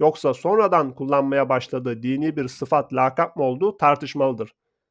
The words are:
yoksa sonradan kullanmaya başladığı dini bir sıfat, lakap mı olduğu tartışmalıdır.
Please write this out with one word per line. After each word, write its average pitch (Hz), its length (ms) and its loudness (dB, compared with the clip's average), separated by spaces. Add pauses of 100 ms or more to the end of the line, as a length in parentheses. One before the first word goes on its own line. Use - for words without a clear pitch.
yoksa 151 340 2
sonradan 175 600 2
kullanmaya 139 540 0
başladığı 127 540 -4
dini 143 340 -4
bir 131 120 -4
sıfat, 143 440 -2
lakap 131 440 0
mı 147 60 -2
olduğu 156 340 -2
tartışmalıdır. 139 800 0 (360)